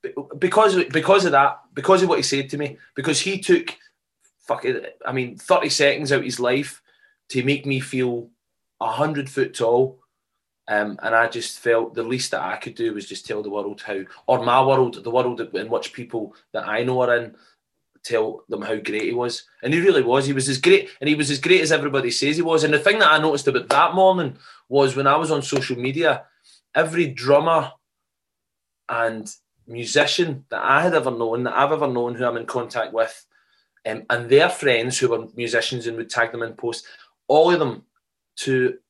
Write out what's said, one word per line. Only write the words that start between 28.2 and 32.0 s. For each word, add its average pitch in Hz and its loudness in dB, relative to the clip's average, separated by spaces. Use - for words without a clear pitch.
and 113 -4
musician 135 -2
that 110 -6
I 139 4
had 175 0
ever 131 2
known, 117 -4
that 123 -4
I've 139 2
ever 147 0
known, 120 -2